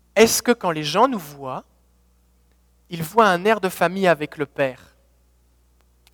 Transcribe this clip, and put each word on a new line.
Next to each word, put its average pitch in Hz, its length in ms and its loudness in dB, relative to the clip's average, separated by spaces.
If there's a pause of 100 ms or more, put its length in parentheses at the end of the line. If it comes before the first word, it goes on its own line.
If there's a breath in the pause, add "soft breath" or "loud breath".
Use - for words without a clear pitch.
(160)
est-ce 226 260 4
que 247 120 0
quand 185 180 -4
les 156 120 -4
gens 185 260 2
nous 240 100 -6
voient, 143 460 -12 (1200)
ils 165 140 -10
voient 214 240 2
un 175 180 2
air 214 160 2
de 185 80 -2
famille 185 380 0
avec 151 300 0
le 147 80 -4
Père ? - 500 -6 (1200)